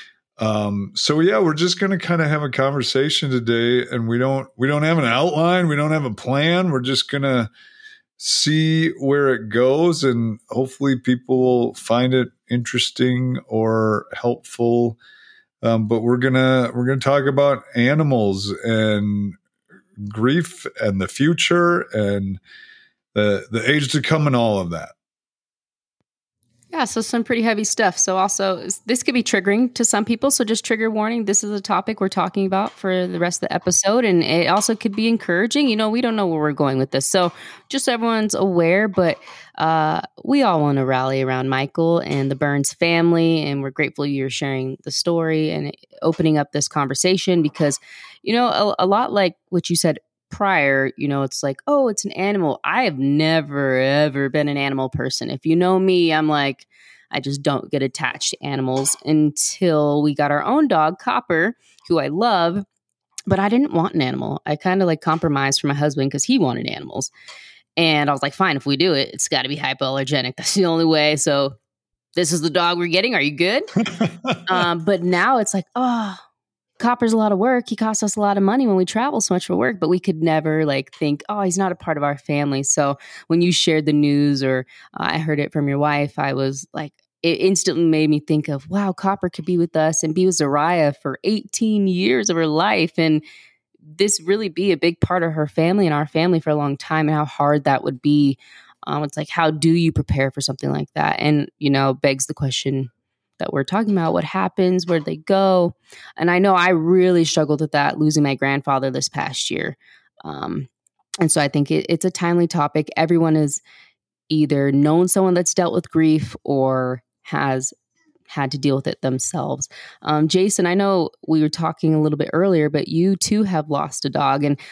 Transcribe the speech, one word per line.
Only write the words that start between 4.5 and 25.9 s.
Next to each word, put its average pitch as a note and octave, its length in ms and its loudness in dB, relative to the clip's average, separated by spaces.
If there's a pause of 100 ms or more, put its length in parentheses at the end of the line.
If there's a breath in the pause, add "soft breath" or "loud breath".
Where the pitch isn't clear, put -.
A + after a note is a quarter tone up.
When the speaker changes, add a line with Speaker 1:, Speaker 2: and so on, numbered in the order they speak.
Speaker 1:
we B2+ 120 -2
don't D3 160 0
have E3 160 2
an C#3 60 0
outline. E3 600 2
We D3 100 0
don't D3 140 0
have D#3 140 0
a A#2 80 -6
plan. D#3+ 560 0
We're C3+ 120 0
just C3 280 -2
gonna C3+ 400 0 (680 loud breath)
see D#3+ 760 0
where C#3 420 0
it A2 160 -6
goes, C#3 540 2
and A#2 360 0 (100)
hopefully C3 480 -2
people B2+ 420 0
will B2+ 340 2
find B2 400 0
it B2+ 160 0 (200)
interesting B2+ 960 -2
or A2 680 0
helpful. A#2+ 840 -2 (640 soft breath)
Um, A2+ 280 0
but A2+ 100 2
we're A#2+ 180 2
gonna, C3 560 2
we're B2 120 -2
gonna C3 160 0
talk C3+ 240 2
about C#3 380 2 (120)
animals A#2 880 0
and G#2 720 0 (720)
grief B2 580 -2 (140)
and G2+ 220 -2
the F#2 80 -4
future F3 720 2 (100)
and G2+ 480 -2 (760 loud breath)
the, G#2 360 0
the A2 180 -2
age C#3+ 220 0
to D3+ 100 0
come D#3 260 0
and C3+ 80 2
all A2+ 240 2
of F2 100 -4
that. D#2+ 220 -8 (1800)